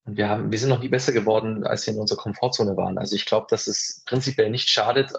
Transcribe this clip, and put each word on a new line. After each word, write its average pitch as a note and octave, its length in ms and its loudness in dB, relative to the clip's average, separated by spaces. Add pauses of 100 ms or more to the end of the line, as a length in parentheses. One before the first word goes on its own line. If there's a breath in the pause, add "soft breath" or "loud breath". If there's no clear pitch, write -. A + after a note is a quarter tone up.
Und G#2 120 -10
wir G#2 100 2
haben, G#2+ 240 -2
wir A2 60 0
sind B2+ 100 0
noch B2+ 120 4
nie C3+ 100 -4
besser B2+ 220 2
geworden, G#2+ 520 2
als A2 220 -2
wir A2 80 -2
in A2 60 -4
unserer G#2 180 0
Komfortzone G#2 580 -2
waren. F#2 220 0
Also G2+ 180 -2
ich - 80 -2
glaub, - 240 0
dass - 180 0
es - 380 -6
prinzipiell B2 460 0
nicht B2 180 -2
schadet, B2+ 500 2